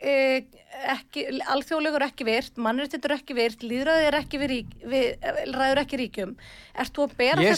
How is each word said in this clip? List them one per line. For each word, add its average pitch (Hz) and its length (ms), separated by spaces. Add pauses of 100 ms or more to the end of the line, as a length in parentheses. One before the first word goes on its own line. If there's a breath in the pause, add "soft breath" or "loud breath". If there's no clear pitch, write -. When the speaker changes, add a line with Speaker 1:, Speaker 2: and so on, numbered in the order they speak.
Speaker 1:
eh, 269 400 (480)
ekki, 269 540
alþjóðlegur 302 600
ekki 277 220
virt, 226 320
mannréttindi 247 480
eru 285 100
ekki 277 220
virt, 233 260
lýðræði 285 460
er 285 60
ekki 294 260
við 285 100
rík-, 233 380
við, 254 340
eh, - 300
ræður 269 320
ekki 277 180
ríkjum. 196 340 (380 loud breath)
Ert - 180
þú 285 140
að - 100
bera 247 260
Speaker 2:
Ég 196 100
Speaker 1:
það 339 40